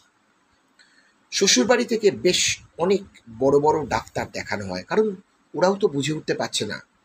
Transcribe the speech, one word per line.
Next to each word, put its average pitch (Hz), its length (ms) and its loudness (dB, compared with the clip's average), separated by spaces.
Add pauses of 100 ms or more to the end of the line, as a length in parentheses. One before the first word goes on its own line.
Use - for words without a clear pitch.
(1300)
শ্বশুরবাড়ি 240 520 4
থেকে 220 260 2
বেশ 139 500 0 (180)
অনেক 185 240 0 (360)
বড় 139 220 4
বড় 151 260 2
ডাক্তার 117 440 -4
দেখানো 98 360 -8
হয়, 92 180 -8
কারণ 202 320 0 (380)
ওরাও 180 220 2
তো 202 120 0
বুঝে 139 240 -2
উঠতে 156 220 -4
পারছে 117 320 -4
না 98 140 -8 (240)